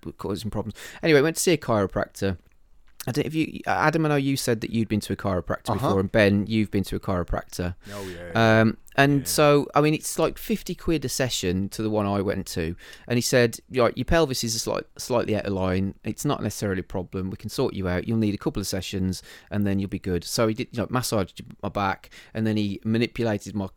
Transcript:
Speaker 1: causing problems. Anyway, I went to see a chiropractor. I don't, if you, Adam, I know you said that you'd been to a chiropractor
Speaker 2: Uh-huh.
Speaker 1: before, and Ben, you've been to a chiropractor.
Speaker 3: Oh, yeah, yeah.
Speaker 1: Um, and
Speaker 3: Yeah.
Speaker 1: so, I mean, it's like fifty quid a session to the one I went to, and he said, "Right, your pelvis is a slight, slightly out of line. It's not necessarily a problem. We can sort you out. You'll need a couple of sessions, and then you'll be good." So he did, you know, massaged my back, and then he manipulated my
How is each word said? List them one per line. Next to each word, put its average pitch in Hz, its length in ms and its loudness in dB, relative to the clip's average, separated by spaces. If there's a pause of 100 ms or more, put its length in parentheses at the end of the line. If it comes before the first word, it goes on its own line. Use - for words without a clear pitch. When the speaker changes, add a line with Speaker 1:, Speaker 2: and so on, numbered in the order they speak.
(200)
Speaker 1:
causing 101 320 -6
problems. 104 240 -6 (260)
Anyway, 160 180 6
I 135 40 6
went 160 140 0
to - 40 -2
see 180 120 4
a 151 40 4
chiropractor. 101 800 0 (720)
I 127 40 -2
don't, 139 140 0
if 156 80 -6
you, - 320 -2
Adam, 160 400 2
I 151 40 2
know 147 80 2
you 139 180 0
said 120 260 0
that - 80 -6
you'd 110 200 0
been 104 100 2
to - 140 -4
a - 20 -2
chiropractor - 540 -4
Speaker 2:
Uh-huh. 113 180 0
Speaker 1:
before, 98 140 2
and 95 100 -2
Ben, 101 340 6
you've 107 260 0
been 101 140 2
to 98 120 -4
a - 20 -6
chiropractor. 87 760 -4 (200)
Speaker 3:
Oh, 101 120 -8
yeah, 90 300 -12
yeah. 110 260 6
Speaker 1:
Um, 110 160 4 (200)
and 139 220 4
Speaker 3:
Yeah. 131 60 -4
Speaker 1:
so, 147 480 4
I - 60 4
mean, 151 140 4
it's - 260 -4
like 160 180 0
fifty - 380 -4
quid 156 300 -2
a 123 40 -6
session 98 600 -2
to - 140 -6
the 107 60 -2
one 107 160 0
I 101 140 0
went 95 280 -2
to, 85 280 -4 (320)
and 120 100 0
he 120 40 4
said, 120 380 4 (140)
"Right, 120 240 4
your 127 80 -4
pelvis 160 380 2
is 113 120 -2
a 113 40 -2
slight, - 260 -4 (120)
slightly 107 400 0
out - 80 -4
of 101 80 -2
line. 92 400 0 (100)
It's - 220 -6
not 143 180 -2
necessarily 101 380 -4
a - 20 -14
problem. 92 460 -6
We - 80 -8
can 107 120 -12
sort - 260 -2
you 95 120 -4
out. 90 220 -2
You'll 113 80 0
need 107 160 2
a 104 60 -6
couple - 200 -4
of 95 80 -4
sessions, 92 560 -4 (280)
and 104 140 0
then 98 140 0
you'll 98 100 -2
be 95 100 -6
good." 87 260 -2
So 117 240 0
he 110 60 0
did, 123 160 -6
you 120 100 -6
know, 92 80 -4
massaged 117 520 -2 (220)
my 101 60 -4
back, 98 400 -2 (240)
and 110 120 -2
then 107 120 2
he 101 260 -2
manipulated 110 720 -2
my 98 220 -4